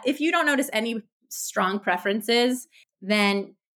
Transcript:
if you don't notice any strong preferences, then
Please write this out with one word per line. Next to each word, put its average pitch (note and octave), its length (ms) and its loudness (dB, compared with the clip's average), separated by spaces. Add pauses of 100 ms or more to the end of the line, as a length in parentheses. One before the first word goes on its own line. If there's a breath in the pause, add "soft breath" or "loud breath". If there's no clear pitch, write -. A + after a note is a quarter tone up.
if C4+ 140 0
you D#4 100 0
don't E4+ 160 2
notice C#4+ 280 0
any A3+ 280 -2 (280)
strong - 500 -2
preferences, A3+ 880 0 (340 soft breath)
then G3+ 540 0 (200)